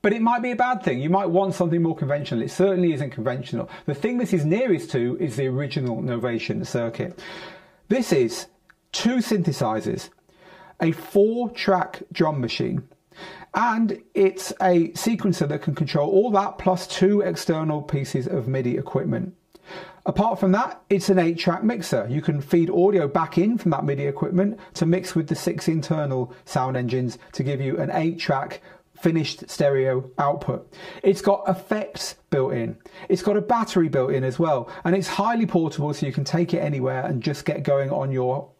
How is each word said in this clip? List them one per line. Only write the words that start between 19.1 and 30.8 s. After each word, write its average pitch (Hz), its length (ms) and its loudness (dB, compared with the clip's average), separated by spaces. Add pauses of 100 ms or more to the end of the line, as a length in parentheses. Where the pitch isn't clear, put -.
Apart 214 360 0
from 190 100 4
that, 233 400 0
it's 202 200 2
an 185 100 6
eight-track 170 420 0
mixer. 170 480 0
You 147 120 -2
can 147 180 0
feed 165 300 2
audio 175 360 4
back 160 320 -2
in 220 180 4
from 170 140 2
that 143 140 0
midi 139 220 -2
equipment 180 520 0 (160)
to 170 100 0
mix 180 300 0
with 160 140 -2
the 156 80 -2
six - 320 -4
internal 143 680 -2 (100)
sound 127 320 -2
engines 123 420 -2 (160)
to 139 100 -4
give 135 160 -2
you 135 180 -2
an - 140 -4
eight-track 160 680 -2 (400)
finished 160 500 0
stereo 131 580 0 (100)
output. - 540 -2 (300)